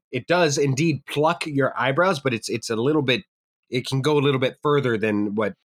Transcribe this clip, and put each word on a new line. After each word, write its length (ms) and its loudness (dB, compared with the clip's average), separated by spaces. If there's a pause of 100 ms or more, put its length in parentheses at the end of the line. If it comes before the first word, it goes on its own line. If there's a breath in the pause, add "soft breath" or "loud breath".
(120)
it 160 -6
does 300 2
indeed 500 0
pluck 400 0
your 300 0
eyebrows, 420 0
but 140 -2
it's, 140 -6
it's 220 -6
a 60 -2
little 260 2
bit, 220 0 (460)
it 180 -4
can 140 -2
go 160 2
a 40 2
little 180 2
bit 220 -2
further 380 2
than 360 0
what, 200 -2 (100)